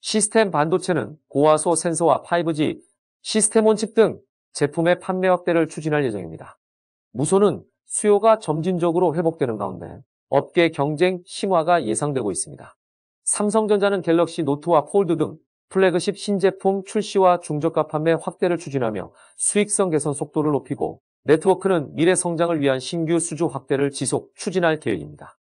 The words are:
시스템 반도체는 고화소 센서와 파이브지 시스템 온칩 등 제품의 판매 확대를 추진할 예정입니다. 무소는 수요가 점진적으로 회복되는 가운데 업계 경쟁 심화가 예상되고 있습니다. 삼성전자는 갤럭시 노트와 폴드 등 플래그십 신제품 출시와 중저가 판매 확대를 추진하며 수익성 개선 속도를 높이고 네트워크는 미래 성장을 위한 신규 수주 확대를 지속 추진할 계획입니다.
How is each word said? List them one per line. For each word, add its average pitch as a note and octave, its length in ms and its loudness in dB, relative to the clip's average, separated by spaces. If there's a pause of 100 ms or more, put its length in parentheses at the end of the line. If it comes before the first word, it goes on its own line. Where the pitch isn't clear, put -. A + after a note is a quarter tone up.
시스템 G#3 500 0
반도체는 D#3+ 640 0 (120)
고화소 D#3 440 4
센서와 D#3+ 500 0
파이브지 E3 580 -2 (400)
시스템 G#3+ 440 0
온칩 A3 300 0
등 G3 240 4 (340)
제품의 E3+ 460 0
판매 F#3 280 -2
확대를 F3 400 2
추진할 D3+ 380 -2
예정입니다. F2+ 540 -8 (520)
무소는 D#3+ 520 2 (220)
수요가 G#3+ 520 2
점진적으로 E3+ 800 0
회복되는 D#3+ 420 -2
가운데 F#2 300 -8 (420)
업계 D#3+ 400 2
경쟁 D#3+ 560 -2
심화가 F3 580 0
예상되고 D3 480 -4
있습니다. - 440 -12 (500)
삼성전자는 G3+ 760 0
갤럭시 E3 420 2
노트와 D3 420 2
폴드 F3 320 0
등 D3+ 200 -2 (320)
플래그십 F#3+ 480 0
신제품 F#3+ 680 -2
출시와 F#3+ 560 2
중저가 D#3 460 -2
판매 D#3+ 260 0
확대를 F3 440 -2
추진하며 A#2 540 -4 (260)
수익성 G3+ 540 0
개선 D3+ 220 0
속도를 D3+ 400 -2
높이고 - 480 -6 (240)
네트워크는 F3 680 2
미래 E3+ 220 2
성장을 E3+ 440 -2
위한 C3+ 200 0
신규 E3 400 -2
수주 E3 280 -4
확대를 C#3 440 -2
지속 C3+ 440 -4
추진할 E3+ 440 0
계획입니다. D#2 640 -8